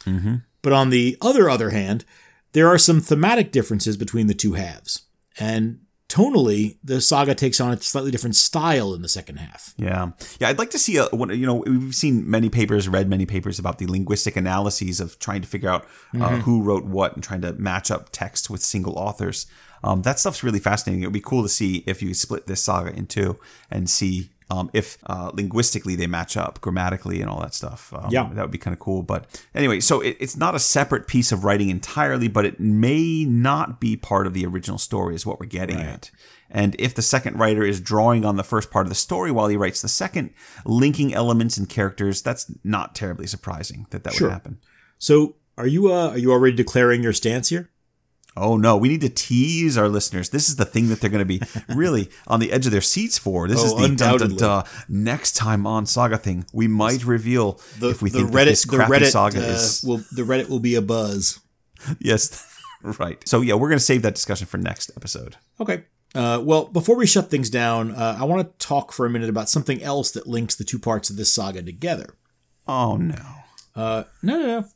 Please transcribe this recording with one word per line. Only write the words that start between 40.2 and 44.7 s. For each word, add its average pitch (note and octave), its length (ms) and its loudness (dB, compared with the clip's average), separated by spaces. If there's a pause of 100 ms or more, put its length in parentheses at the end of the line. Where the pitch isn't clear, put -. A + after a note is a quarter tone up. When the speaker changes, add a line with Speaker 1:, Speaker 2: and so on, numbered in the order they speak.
Speaker 1:
linking C#3 480 2
elements A2+ 440 2
and G2 120 -6
characters, G2 540 -2
that's - 260 -6 (140)
not G2+ 320 -4
terribly F#2 320 -8
surprising - 640 -10
that F#2 120 -10
that - 100 -6
Speaker 2:
Sure. - 160 0
Speaker 1:
would F#2+ 40 -4
happen. - 240 -14 (400)